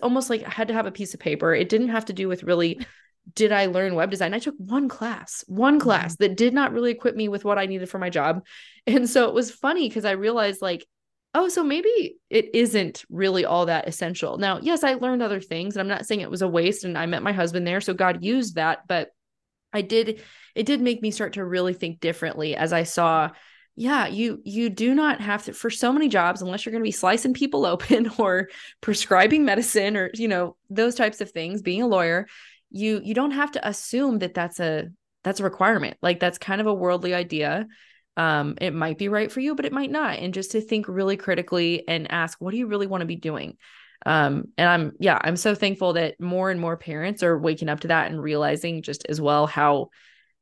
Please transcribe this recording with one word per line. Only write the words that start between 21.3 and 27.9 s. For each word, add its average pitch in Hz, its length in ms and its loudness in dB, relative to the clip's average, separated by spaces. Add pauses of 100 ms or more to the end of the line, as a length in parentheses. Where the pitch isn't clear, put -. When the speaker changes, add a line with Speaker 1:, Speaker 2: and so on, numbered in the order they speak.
Speaker 1:
to 196 100 -6
really 180 300 0
think 170 260 -8
differently 160 560 -4
as 165 160 0
I 170 100 2
saw, 165 480 2 (460)
yeah, 247 320 0
you, 220 360 -2
you 226 240 -2
do 220 260 2
not 302 260 2
have 208 240 -4
to, - 80 -10
for - 180 -4
so 240 220 0
many 294 160 2
jobs, 185 340 2
unless 180 240 -6
you're 220 60 -6
gonna 226 100 -4
be 214 80 -2
slicing 233 440 0
people - 320 0
<laughs> - 0 -
open 208 520 2